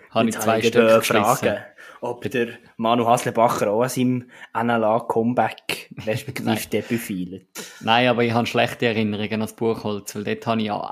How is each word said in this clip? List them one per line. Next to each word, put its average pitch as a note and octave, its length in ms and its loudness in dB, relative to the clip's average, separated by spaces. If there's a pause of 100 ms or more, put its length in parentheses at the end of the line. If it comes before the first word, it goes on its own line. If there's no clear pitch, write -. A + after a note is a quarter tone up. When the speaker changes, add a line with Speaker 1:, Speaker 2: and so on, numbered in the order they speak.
(100)
Speaker 1:
Habe A#2 160 2
Speaker 2:
Jetzt A2 100 -2
Speaker 1:
ich - 60 -6
zwei A2 100 2
Speaker 2:
habe A2 80 2
ich A2+ 80 2
Speaker 1:
Stück A#2 140 4
Speaker 2:
gerade A2+ 160 6
Speaker 1:
geschlissen. A2 260 2
Speaker 2:
fragen, A2+ 380 0 (400)
ob A#2+ 180 -8 (100)
der A#2+ 180 -2 (280)
Manu A#2 300 2
Haslebacher A#2 640 2
auch G#2+ 120 2
an B2+ 60 0
seinem B2+ 420 -2 (220)
N A#2 160 -2
L A#2 160 2
A A2 160 2
Comeback, - 880 -2 (140)
respektive A2 440 -6
Speaker 1:
<laughs> - 20 0
Nein. A2 80 0 (120)
Speaker 2:
Debüt A2+ 300 -2
feilt. F#2 460 -8 (340)
Speaker 1:
Nein, A#2+ 280 2
aber A#2+ 160 2
ich A#2 80 0
habe A#2 140 2
schlechte A#2+ 400 0
Erinnerungen G#2+ 460 -2
an A2 80 -4
das G#2+ 160 -6
Buchholz, G#2+ 580 -4
weil G#2 100 -8
dort G#2+ 220 -6
habe A2+ 140 0
ich G#2+ 100 -2
an G2+ 220 -4